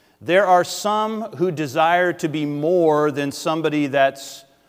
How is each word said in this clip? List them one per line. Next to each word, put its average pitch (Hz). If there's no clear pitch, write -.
there 185
are 180
some 214
who 180
desire 160
to 175
be 151
more 151
than 139
somebody 156
that's 139